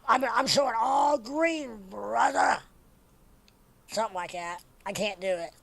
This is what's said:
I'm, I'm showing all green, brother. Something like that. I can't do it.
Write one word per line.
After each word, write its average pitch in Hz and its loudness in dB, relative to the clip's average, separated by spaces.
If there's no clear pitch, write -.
I'm, 254 4
I'm 247 2
showing 254 2
all 285 4
green, 285 -2
brother. 226 2
Something 208 -4
like 180 -8
that. 175 -8
I 202 -8
can't 190 -4
do 185 -8
it. 175 -2